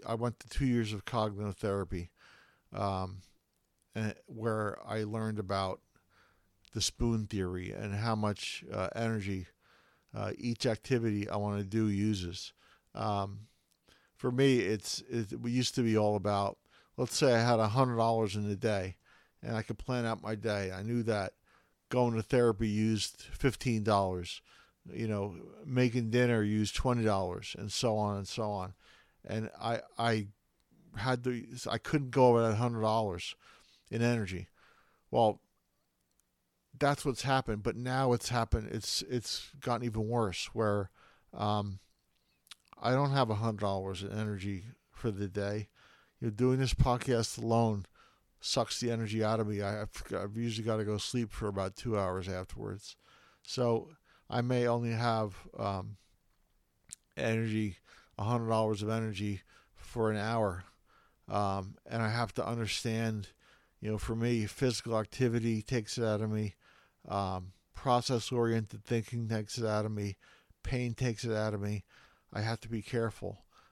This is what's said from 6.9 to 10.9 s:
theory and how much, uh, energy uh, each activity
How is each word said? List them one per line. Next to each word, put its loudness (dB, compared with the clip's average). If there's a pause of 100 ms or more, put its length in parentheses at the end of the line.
theory -2
and -6
how 0
much, -2 (100)
uh, 0
energy -2 (680)
uh, -4
each -4
activity 2